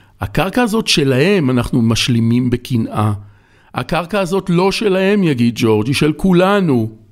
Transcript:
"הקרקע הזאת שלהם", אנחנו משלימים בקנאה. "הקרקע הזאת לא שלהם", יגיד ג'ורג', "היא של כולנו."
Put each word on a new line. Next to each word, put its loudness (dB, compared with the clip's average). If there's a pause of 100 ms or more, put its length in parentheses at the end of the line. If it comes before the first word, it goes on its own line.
(220)
"הקרקע -2
הזאת 0
שלהם", 2
אנחנו 0
משלימים 0
בקנאה. -2 (600)
"הקרקע -4
הזאת -4
לא 2
שלהם", 0
יגיד 0
ג'ורג', 2
"היא -2
של 0
כולנו." 2 (220)